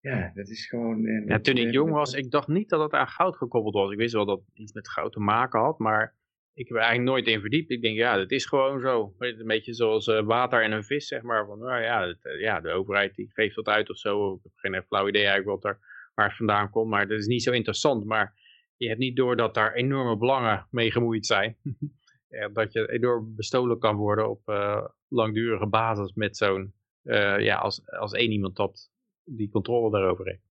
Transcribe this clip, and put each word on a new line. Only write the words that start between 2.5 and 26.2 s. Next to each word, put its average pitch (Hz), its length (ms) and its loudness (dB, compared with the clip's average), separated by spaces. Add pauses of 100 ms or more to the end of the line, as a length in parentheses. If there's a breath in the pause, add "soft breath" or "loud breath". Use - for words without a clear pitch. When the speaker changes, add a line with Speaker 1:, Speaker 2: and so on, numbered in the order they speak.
Speaker 2:
dat 160 120 2
het 151 120 0
aan 135 160 2
goud - 280 0
gekoppeld 110 380 0
was. 98 180 2
Ik 101 60 -6
wist 117 160 0
wel 104 120 2
dat 98 200 0
het - 120 -20
iets 107 140 -18
met - 160 -16
goud - 240 -4
te 107 80 -8
maken 113 400 2
had, 139 180 2
maar 110 400 0 (360)
ik 131 140 -12
heb 117 80 -4
er 110 60 2
eigenlijk 120 300 2
nooit 127 140 0
in 110 140 2
verdiept. 139 300 -2
Ik 120 120 -4
denk, 110 140 0
ja, 117 200 4
dat 95 140 0
is 131 160 -2
gewoon 135 340 0
zo. 117 380 -2
Weet 123 160 -4
je, 110 60 -18
een 113 60 -10
beetje 110 280 -2
zoals, 110 320 2
eh, 110 180 2
water 120 380 2
en - 100 2
een 107 120 -4
vis, 143 220 -4
zeg 127 160 -8
maar. 113 240 -2
Van, 101 120 -16
nou 120 240 -4
ja, 113 240 0
het, 85 180 -8
eh, 71 160 -8
ja, 101 200 0
de 80 100 -6
overheid 98 440 0
die 104 180 -10
geeft 107 220 0
wat 104 140 -6
uit 107 220 2
of 104 80 -12
zo. 101 360 -2
Ik 90 80 -16
heb - 120 -20
geen 95 280 -6
flauw 98 260 0
idee 101 180 4
eigenlijk 98 360 0
wat 101 100 -2
er, - 60 -8 (360 loud breath)
waar 107 120 2
het 101 100 -4
vandaan 104 340 2
komt, 113 200 0
maar 101 180 2
dat 107 100 -2
is 104 80 -4
niet 120 160 0
zo - 100 0
interessant. 117 520 0
Maar 107 300 0 (420 soft breath)
je 120 120 -4
hebt 110 120 -2
niet 123 160 0
door 123 200 4
dat 113 180 2
daar 110 200 2
enorme 123 420 0
belangen 117 540 2
mee 117 220 2
gemoeid 113 340 0
zijn. 107 360 0
<laughs> 147 360 -8 (300 soft breath)
Ja, 104 200 -8
dat 107 240 -2
je 110 200 -2
enorm 117 440 -2
bestolen 120 420 0
kan 110 180 2
worden 104 340 0
op, - 180 -8
eh, 104 380 -2 (220)
langdurige 110 580 0
basis 104 480 0
met 107 220 -4